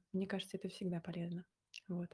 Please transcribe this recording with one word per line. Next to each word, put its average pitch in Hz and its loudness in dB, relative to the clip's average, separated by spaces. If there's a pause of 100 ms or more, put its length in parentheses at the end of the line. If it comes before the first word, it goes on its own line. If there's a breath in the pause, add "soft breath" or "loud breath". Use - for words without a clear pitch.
(120)
Мне 190 4
кажется, 196 0
это 185 -2
всегда 180 0
полезно. 170 -2 (440)
Вот, 175 0